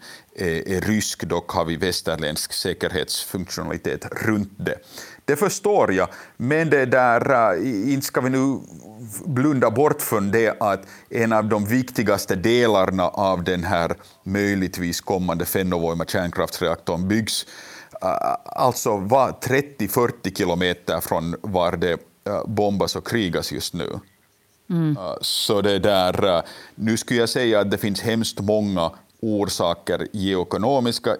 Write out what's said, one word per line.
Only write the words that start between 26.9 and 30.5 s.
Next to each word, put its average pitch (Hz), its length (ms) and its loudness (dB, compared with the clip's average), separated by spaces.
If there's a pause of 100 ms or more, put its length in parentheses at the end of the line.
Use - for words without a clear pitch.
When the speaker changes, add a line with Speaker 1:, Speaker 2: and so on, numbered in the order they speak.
Speaker 1:
skulle 120 240 0
jag 113 80 2
säga 113 320 2
att 101 100 0
det 101 80 0
finns 101 220 -2
hemskt 113 400 -2
många 101 500 0 (300)
orsaker, 95 920 -2
geoekonomiska, 104 1080 0